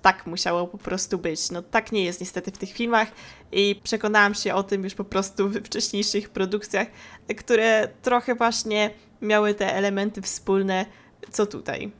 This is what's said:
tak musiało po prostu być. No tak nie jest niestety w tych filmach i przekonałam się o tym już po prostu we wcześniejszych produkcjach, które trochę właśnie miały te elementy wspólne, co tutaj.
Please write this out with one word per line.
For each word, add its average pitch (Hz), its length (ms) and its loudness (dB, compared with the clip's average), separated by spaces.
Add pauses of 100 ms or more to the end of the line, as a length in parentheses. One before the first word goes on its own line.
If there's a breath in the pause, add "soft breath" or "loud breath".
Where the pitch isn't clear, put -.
tak 185 260 2
musiało 175 400 -2
po 202 100 -14
prostu 185 400 -4
być. 170 340 -4
No 175 100 -6
tak 220 300 -2
nie 202 120 0
jest 180 160 -4
niestety 185 320 -8
w - 60 -20
tych - 160 -10
filmach 226 380 0 (400 loud breath)
i 202 320 2
przekonałam 208 500 4
się 202 220 -2
o 196 80 2
tym 196 200 -2
już 190 120 -8
po 196 80 -8
prostu 196 460 0
we 214 120 -4
wcześniejszych - 680 -2
produkcjach, 202 580 -2 (500 loud breath)
które 220 500 4 (140)
trochę 247 340 2
właśnie 220 540 0 (320 loud breath)
miały 208 320 4
te 202 220 0
elementy 196 460 0
wspólne, 190 640 0 (460 loud breath)
co 208 140 2
tutaj. 202 540 -8